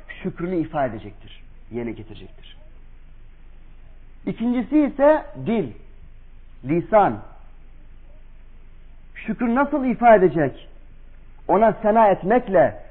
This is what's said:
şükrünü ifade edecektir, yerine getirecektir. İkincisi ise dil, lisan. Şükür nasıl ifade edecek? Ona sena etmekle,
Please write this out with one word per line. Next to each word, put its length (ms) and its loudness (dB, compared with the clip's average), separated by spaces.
şükrünü 320 -6
ifade 400 -4
edecektir, 480 -18
yerine 200 -8
getirecektir. 680 -18
İkincisi 540 -2
ise 460 2
dil, 260 -4
lisan. 540 0
Şükür 400 -4
nasıl 300 0
ifade 400 6
edecek? 440 -2
Ona 260 4
sena 340 2
etmekle, 840 2